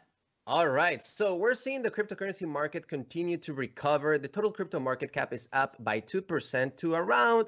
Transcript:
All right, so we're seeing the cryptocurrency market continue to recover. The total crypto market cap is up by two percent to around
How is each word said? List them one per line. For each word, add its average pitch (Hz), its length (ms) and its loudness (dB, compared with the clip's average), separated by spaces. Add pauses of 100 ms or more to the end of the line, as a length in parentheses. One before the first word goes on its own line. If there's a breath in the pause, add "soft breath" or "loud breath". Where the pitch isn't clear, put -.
(480)
All 156 220 4
right, 143 340 2
so 196 320 0
we're 214 180 2
seeing 269 280 -6
the 220 100 -2
cryptocurrency 196 560 -6
market 151 400 -4
continue 165 520 -4
to 160 140 -10
recover. 143 640 2
The 135 120 -4
total 208 220 -2
crypto 180 280 -6
market 131 320 -2
cap 131 220 -4
is - 180 -10
up 135 320 0
by 107 160 0
two 185 220 -4
percent 135 560 -2
to 165 160 0
around 226 540 4